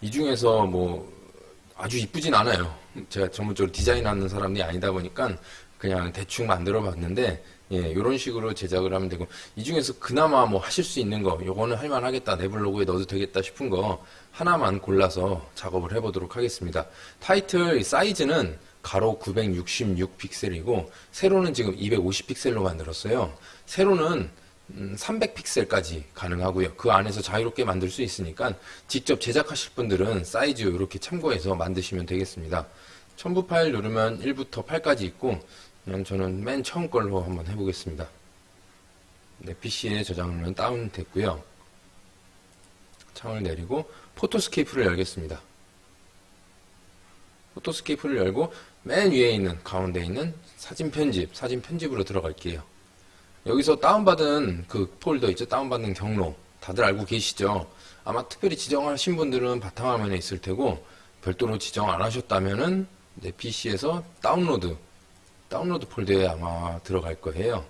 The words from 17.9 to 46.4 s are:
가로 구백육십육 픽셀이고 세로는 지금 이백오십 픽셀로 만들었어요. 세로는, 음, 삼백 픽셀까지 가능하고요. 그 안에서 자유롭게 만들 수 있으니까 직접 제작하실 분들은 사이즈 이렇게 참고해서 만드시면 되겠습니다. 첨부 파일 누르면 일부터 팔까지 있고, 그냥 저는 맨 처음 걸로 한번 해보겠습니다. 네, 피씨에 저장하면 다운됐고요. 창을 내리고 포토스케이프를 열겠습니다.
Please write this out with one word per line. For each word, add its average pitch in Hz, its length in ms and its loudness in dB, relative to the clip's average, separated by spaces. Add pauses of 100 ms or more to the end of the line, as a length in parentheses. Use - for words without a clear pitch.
가로 107 360 0
구백육십육 92 1000 -2
픽셀이고 92 720 -4 (220)
세로는 185 400 4
지금 113 240 0
이백오십 101 520 0
픽셀로 117 340 0
만들었어요. 85 720 -2 (300)
세로는, 165 640 2 (400)
음, 98 260 -10
삼백 220 380 -2
픽셀까지 82 800 -2
가능하고요. 90 640 0
그 117 140 2
안에서 101 300 4
자유롭게 113 440 0
만들 92 260 0
수 135 100 -6
있으니까 98 540 -4 (340)
직접 - 320 0
제작하실 135 540 0
분들은 101 500 2
사이즈 117 380 0
이렇게 92 360 0
참고해서 113 560 -2
만드시면 90 520 -2
되겠습니다. 90 600 -4 (500)
첨부 180 300 -2
파일 165 260 4
누르면 110 500 0
일부터 131 400 -4
팔까지 147 420 0
있고, 95 340 -2 (460)
그냥 95 180 -4
저는 95 400 -2
맨 269 200 -2
처음 170 260 -4
걸로 101 320 0
한번 87 260 -4
해보겠습니다. 92 640 -6 (1300)
네, 90 140 -12
피씨에 107 480 -4
저장하면 87 520 -4
다운됐고요. 98 880 -2 (1700)
창을 110 300 -8
내리고 90 480 -4 (240)
포토스케이프를 147 720 0
열겠습니다. 87 560 -2 (2000)